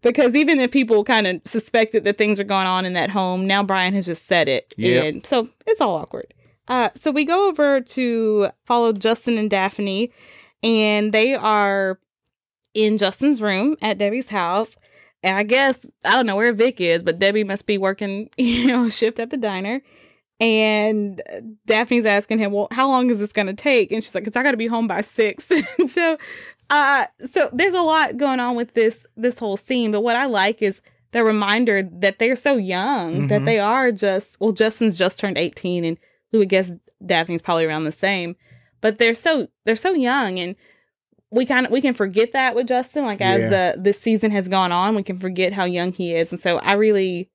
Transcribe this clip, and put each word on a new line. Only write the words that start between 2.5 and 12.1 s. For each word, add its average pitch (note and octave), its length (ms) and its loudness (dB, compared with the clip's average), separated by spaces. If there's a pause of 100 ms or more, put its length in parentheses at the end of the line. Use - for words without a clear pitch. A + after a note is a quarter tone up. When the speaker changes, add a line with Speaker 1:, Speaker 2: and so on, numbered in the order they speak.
Speaker 1:
on F#3 180 0
in F3+ 100 -4
that E3+ 140 0
home, F#3+ 380 -2
now G3 160 2
Brian F#3+ 320 0
has G3 100 0
just E3+ 220 -8
said E3 220 2
it. - 280 -2
Speaker 2:
Yep. A#2+ 280 2
Speaker 1:
And - 200 -6
so B3 240 0 (160)
it's A4 160 0
all G3+ 160 2
awkward. - 380 -10 (320)
Uh, B3 300 0
so D4+ 160 -2
we D4 120 0
go F#4 240 2
over C#4+ 320 2
to A3+ 680 0 (180)
follow A#3 260 2
Justin A3+ 460 0
and G#3+ 100 -2
Daphne, G3 640 -2 (540)
and G#3+ 480 2
they A3+ 220 2
are G3 680 0 (760)